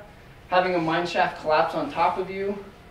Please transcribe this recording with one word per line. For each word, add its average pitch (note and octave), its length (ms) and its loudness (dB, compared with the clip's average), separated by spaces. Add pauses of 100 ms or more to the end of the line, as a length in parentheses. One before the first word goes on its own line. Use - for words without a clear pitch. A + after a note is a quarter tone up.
(480)
having F#3 280 2
a E3+ 40 2
mine E3 260 0
shaft F3 360 -2
collapse D#3 340 2
on C#3+ 160 -2
top F3 260 2
of F#3 120 -4
you, G3 280 -4 (320)